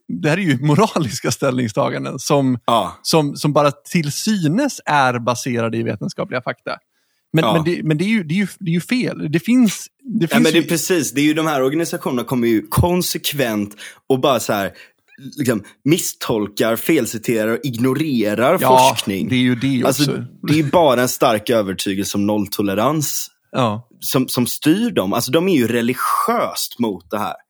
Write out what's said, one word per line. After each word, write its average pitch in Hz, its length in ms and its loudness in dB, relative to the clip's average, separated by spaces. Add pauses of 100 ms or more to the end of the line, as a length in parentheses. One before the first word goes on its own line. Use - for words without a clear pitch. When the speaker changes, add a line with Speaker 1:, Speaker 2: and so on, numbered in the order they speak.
(220)
Speaker 1:
det 151 80 2
här 165 80 2
är 202 40 -4
ju 147 160 2
<laughs> 135 80 -4
moraliska 151 680 2
ställningstaganden 135 880 -2
som, 135 460 2
Speaker 2:
Ja. 107 360 0
Speaker 1:
som, 151 340 0
som 147 180 -2
bara 147 180 4
till 147 400 -2
synes 214 760 0
är 131 340 2
baserade 117 580 -2
i 113 60 -2
vetenskapliga 117 580 -6
fakta. - 360 -8 (560)
Men, 160 100 2
Speaker 2:
Ja. 208 100 2
Speaker 1:
men, - 100 2
det, 165 200 -2
men 156 140 0
det 175 60 -2
är 202 60 0
ju, 220 140 0
det 151 100 -4
är 190 60 0
ju, 196 80 0 (120)
det 170 120 -4
är - 20 0
ju 175 80 0
fel. 226 500 -4
Det 170 80 2
finns, 233 480 2 (160)
det 220 200 -2
Speaker 2:
Ja, 165 40 0
Speaker 1:
finns - 160 2
Speaker 2:
men - 0 - (100)
det 170 60 4
är - 20 4
Speaker 1:
ju 147 60 -4
Speaker 2:
precis, 160 460 0
det 139 80 0
är 151 40 2
ju 151 80 4
de 160 140 0
här 139 160 0
organisationerna 151 600 -2
kommer 120 240 0
ju 110 200 2
konsekvent 139 1080 0 (320)
och 131 120 2
bara 135 200 2
så 117 140 -2
här, 98 180 -2 (680)
liksom, 117 260 0 (200)
misstolkar, 117 920 0
felciterar 113 760 0
och - 120 -2
ignorerar 131 960 0
Speaker 1:
Ja, 131 320 6
Speaker 2:
forskning. 98 360 -4
Speaker 1:
det 127 60 0
är 123 40 2
ju 123 160 2
det 127 320 -2
Speaker 2:
Alltså, 135 140 0 (100)
Speaker 1:
också. 120 120 -6 (240)
Speaker 2:
det 156 120 4
är 156 40 0
bara 139 380 4
en 123 80 2
stark - 400 0
övertygelse 98 680 -2
om 101 100 0
nolltolerans 104 1000 -2 (240)
Speaker 1:
Ja. 117 380 -2 (100)
Speaker 2:
som, - 280 -2
som 120 200 -2
styr 202 440 0
dem. 101 220 -2
Alltså, 117 180 -2
de 170 180 2
är 180 60 2
ju 117 120 2
religiöst 120 1120 -2
mot 101 320 -4
det 107 80 -4
här. 92 160 -6 (140)